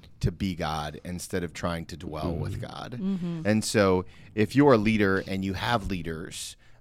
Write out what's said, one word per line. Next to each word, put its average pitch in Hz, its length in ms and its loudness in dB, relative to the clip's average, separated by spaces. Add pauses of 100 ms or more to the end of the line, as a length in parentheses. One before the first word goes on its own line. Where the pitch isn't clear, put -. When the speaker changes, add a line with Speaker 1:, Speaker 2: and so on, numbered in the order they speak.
(200)
Speaker 1:
to - 120 2
be 92 220 -2
God 76 500 -4
instead 90 400 -6
of 80 80 -6
trying 85 340 -4
to 85 120 -12
dwell 78 340 -6
with 95 220 -4
Speaker 2:
Mm-hmm. - 180 -8
Speaker 1:
God. - 260 -12
Speaker 3:
Mm-hmm. 175 460 -4
Speaker 1:
And 107 180 2
so 95 440 4 (280)
if 107 220 0
you're 143 160 8
a 113 60 8
leader 104 500 4
and 95 160 -2
you 98 80 0
have 98 380 0
leaders, 82 680 -8 (240)